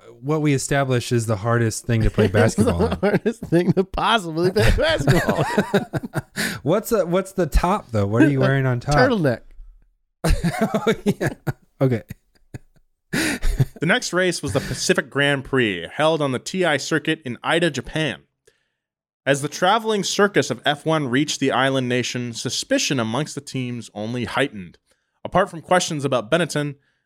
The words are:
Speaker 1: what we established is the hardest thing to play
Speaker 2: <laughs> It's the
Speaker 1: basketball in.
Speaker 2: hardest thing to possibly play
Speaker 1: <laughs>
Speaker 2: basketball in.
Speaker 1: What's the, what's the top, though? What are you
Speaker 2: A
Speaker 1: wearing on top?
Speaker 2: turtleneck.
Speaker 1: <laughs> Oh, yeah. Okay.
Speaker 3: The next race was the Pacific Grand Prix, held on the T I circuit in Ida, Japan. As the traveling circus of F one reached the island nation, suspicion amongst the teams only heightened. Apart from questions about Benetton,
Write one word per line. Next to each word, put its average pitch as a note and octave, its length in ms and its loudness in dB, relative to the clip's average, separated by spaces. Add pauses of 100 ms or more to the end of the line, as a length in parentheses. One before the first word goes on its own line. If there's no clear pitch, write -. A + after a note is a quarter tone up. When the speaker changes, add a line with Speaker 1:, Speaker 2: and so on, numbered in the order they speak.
(220)
Speaker 1:
what D3+ 180 -2
we D3 140 2
established C3 580 0
is A#2 140 2
the A2 100 0
hardest A#2 480 0
thing A2+ 200 2
to G#2 60 4
play G#2 140 2
Speaker 2:
<laughs> G2 80 2
It's - 0 -
the G#2+ 80 4
Speaker 1:
basketball G3+ 460 2
in. - 140 -2
Speaker 2:
hardest G#3 420 0
thing F3 320 2
to F#3+ 100 2
possibly F3+ 680 0
play G#3 200 4
Speaker 1:
<laughs> - 80 6
Speaker 2:
basketball C4 680 2 (300)
in. - 480 -4 (400)
Speaker 1:
What's F#3+ 280 0
the, G#3 140 2
what's F#3 280 -2
the F3+ 140 0
top, F3+ 440 0
though? G#2 160 0
What A2 160 2
are D3 80 6
you C#3 80 0
Speaker 2:
A C3 80 2
Speaker 1:
wearing C3+ 180 2
on B2 160 0
top? C#3+ 140 -2
Speaker 2:
turtleneck. F#3+ 460 2 (840)
Speaker 1:
<laughs> - 0 -
Oh, E3 720 0 (100)
yeah. - 240 0 (540)
Okay. B2 200 2 (1120)
Speaker 3:
The - 720 0
next A#3 260 0
race F3 300 0
was C#3+ 100 -4
the - 80 0
Pacific D3 500 -4
Grand C#3+ 340 0
Prix, G2+ 480 -2
held D#3 300 0
on C#3 100 -2
the A#2+ 60 -2
T F#3 260 -4
I D3+ 120 0
circuit D#3 480 -4
in A#2+ 180 -10
Ida, D#3+ 280 0
Japan. C3 520 -6 (1040)
As C3+ 160 2
the D3 60 -4
traveling G#3+ 560 0
circus G3 460 2
of A#2 140 -8
F D3 220 -2
one D#3 220 0
reached C#3+ 320 0
the C3+ 100 2
island C3 380 0
nation, A#2+ 440 -4
suspicion C#3+ 680 -2
amongst A#2 340 -4
the C#3+ 60 -10
teams B2 540 -10
only A2+ 300 -6
heightened. G2+ 540 -6 (460)
Apart F#3+ 260 0
from E3 100 -14
questions E3+ 440 0
about B2 260 -2
Benetton, D3 460 -2 (300)